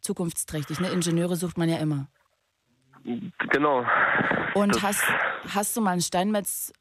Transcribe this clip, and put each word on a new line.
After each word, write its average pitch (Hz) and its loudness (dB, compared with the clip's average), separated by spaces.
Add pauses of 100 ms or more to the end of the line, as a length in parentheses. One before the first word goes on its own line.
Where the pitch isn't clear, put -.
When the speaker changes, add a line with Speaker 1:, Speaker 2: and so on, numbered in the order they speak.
Speaker 1:
zukunftsträchtig, 165 -4
ne? 180 0
Ingenieure 175 2
sucht 170 -4
man 165 4
ja 165 2
immer. 147 0 (1400)
Speaker 2:
Genau. 139 2 (680)
Speaker 1:
Und 202 4
Speaker 2:
Das - 0
Speaker 1:
hast, 202 0 (500)
hast 202 -2
du 240 0
mal 190 2
einen 175 2
Steinmetz 196 0